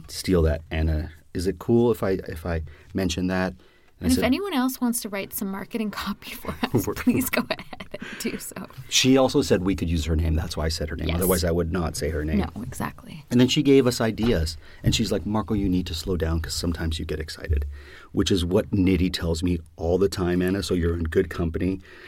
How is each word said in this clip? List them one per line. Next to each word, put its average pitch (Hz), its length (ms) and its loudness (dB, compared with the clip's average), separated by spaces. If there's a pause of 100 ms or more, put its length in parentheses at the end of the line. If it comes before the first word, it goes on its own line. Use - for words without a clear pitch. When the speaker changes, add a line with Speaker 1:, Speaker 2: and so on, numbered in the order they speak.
Speaker 1:
steal 90 360 2
that, 78 180 2 (100)
Anna. 80 400 0 (220)
Is 87 120 -4
it 92 140 -2
cool 117 320 4
if 110 120 0
I, 98 80 2
if 87 340 -4
I 82 160 -2 (320)
mention 92 340 0
that?" 92 260 0 (460)
And - 80 -2
I - 20 2
Speaker 2:
And - 20 4
if 262 40 4
Speaker 1:
said, - 100 0
Speaker 2:
anyone 349 280 0
else 262 280 -2
wants 240 220 0
to 214 60 -10
write 196 240 -8
some 196 160 -4
marketing 202 420 -6
<laughs> - 120 -8
copy - 280 -8
for - 220 -10 (100)
us, 107 220 0
Speaker 1:
<laughs> - 20 -2
We're 104 80 -4
Speaker 2:
please - 340 2
go - 200 0
ahead - 440 -8
and - 80 -12 (180)
do - 200 -6
so. - 280 -12 (220)
Speaker 1:
She 131 280 6
also 131 260 4
said 98 200 4
we 95 120 2
could 85 140 -2
use 82 160 2
her 80 100 2
name. 80 180 2
That's - 240 -2
why 80 80 -2
I 82 40 0
said 78 200 -4
her 87 80 -6
name. 80 120 -2
Speaker 2:
Yes. 85 80 0
Speaker 1:
Otherwise, 90 280 2
I 85 60 2
would 85 200 0
not 87 240 -2
say 73 140 -2
her 76 160 -2
name. 76 140 2
Speaker 2:
No, - 240 -6
exactly. - 680 -10
Speaker 1:
And 123 80 4
then 123 80 8
she 151 160 2
gave 135 240 8
us 123 140 0
ideas. 104 560 0 (260)
And - 120 4
she's 107 160 0
like, 92 160 0
"Marco, 110 260 -2
you 98 160 0
need 90 180 2
to 85 60 -6
slow 92 240 -2
down 82 240 0
'cause - 140 -6
sometimes 85 440 -2
you 82 60 -6
get 80 140 -6
excited," 78 460 -2 (460)
which 98 200 0
is 92 120 2
what 90 280 0
Nidhi 92 420 4
tells 85 300 -2
me 90 160 0 (180)
all 82 220 2
the 95 100 4
time, 90 320 0
Anna, 92 220 0
so 95 100 -2
you're 85 240 0
in 85 80 -2
good 80 240 0
company. 92 500 -2 (280)